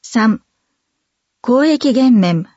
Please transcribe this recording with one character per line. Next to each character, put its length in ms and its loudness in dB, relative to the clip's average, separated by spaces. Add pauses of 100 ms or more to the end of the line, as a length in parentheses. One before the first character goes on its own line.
三、 400 -2 (960)
公 240 0
益 300 0
減 260 2
免。 260 -2 (100)